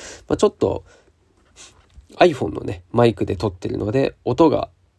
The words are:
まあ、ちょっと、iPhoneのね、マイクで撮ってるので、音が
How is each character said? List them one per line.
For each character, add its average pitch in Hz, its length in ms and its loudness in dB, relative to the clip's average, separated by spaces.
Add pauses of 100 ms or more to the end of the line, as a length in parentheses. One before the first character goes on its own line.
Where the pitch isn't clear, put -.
(280)
ま 151 60 -4
あ、 - 20 -2
ち - 80 0
ょ - 20 6
っ 202 80 0
と、 - 300 -4 (1300)
iPhone 156 400 2
の - 60 -10
ね、 - 320 -8
マ 120 140 4
イ 113 80 2
ク 107 120 -4
で 104 80 -2
撮 - 140 -4
っ 92 40 -8
て - 160 -8
る - 80 -6
の 101 140 -4
で、 135 240 0 (100)
音 139 260 4
が - 200 -2 (280)